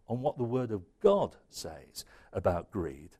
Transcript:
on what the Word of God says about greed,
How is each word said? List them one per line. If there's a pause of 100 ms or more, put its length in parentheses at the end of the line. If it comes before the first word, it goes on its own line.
on
what
the
Word
of (160)
God (120)
says (280)
about
greed,